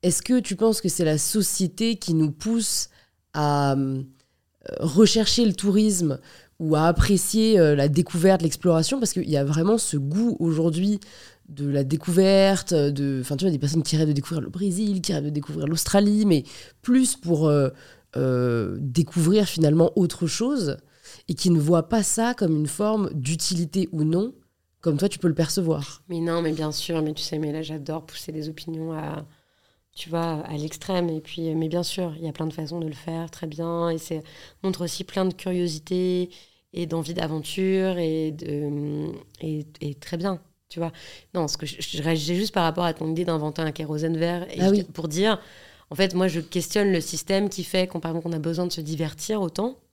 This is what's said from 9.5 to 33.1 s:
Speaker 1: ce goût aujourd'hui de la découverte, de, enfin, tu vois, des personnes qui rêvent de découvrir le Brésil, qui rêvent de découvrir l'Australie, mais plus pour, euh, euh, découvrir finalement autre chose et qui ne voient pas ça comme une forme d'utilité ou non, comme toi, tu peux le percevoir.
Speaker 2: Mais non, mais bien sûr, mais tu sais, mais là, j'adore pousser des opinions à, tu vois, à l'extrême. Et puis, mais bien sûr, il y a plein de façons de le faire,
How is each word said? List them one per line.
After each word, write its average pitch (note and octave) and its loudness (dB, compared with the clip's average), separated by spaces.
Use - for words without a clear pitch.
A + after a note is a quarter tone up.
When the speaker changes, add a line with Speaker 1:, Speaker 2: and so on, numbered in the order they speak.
Speaker 1:
ce - -2
goût F3+ 0
aujourd'hui E3+ 2
de C#3+ -6
la C#3 2
découverte, F#3+ 4
de, C#3+ 2
enfin, C3+ -4
tu E3 0
vois, F#3+ 4
des C#3+ 0
personnes C#3+ 0
qui D#3 0
rêvent D#3 4
de D3+ 2
découvrir C#3+ -2
le - -6
Brésil, G3 -2
qui E3+ -2
rêvent D3 -2
de D3 -2
découvrir D3 -4
l'Australie, G#3 4
mais D#3+ 4
plus B3+ 4
pour, D#3+ 2
euh, C#3+ 4
euh, B2 0
découvrir E3 2
finalement D#3+ 4
autre F3 0
chose G#3+ -2
et - -2
qui F3+ 0
ne E3 6
voient E3 2
pas A3 2
ça A3+ 0
comme F3 0
une D3+ 0
forme G#3 -2
d'utilité E3 -2
ou D#3 -2
non, F3+ 0
comme D3+ 0
toi, F#3+ 0
tu - -4
peux F3+ 0
le D#3+ 0
percevoir. D#3+ -2
Speaker 2:
Mais F3 -6
non, E3 0
mais D#3+ 0
bien D3+ -4
sûr, D#3+ -4
mais D#3 -2
tu D3+ -8
sais, D#3 -4
mais D3+ -4
là, D#3 -6
j'adore D#3 -8
pousser - -14
des D#3 -8
opinions D#3+ -8
à, D3+ -8
tu - -16
vois, E3 -2
à D3+ -8
l'extrême. E3+ -4
Et D#3 -4
puis, D#3+ -6
mais D#3+ -2
bien F3 -2
sûr, E3+ -6
il E3 -10
y - -4
a D3 -8
plein D#3+ -6
de D#3 -6
façons D#3+ -8
de D#3+ -6
le D3+ -8
faire, E3 -8